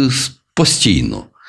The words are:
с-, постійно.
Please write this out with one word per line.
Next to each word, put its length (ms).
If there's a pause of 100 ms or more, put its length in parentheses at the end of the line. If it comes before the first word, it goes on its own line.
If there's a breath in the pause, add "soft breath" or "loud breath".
с-, 240 (240)
постійно. 720 (240 loud breath)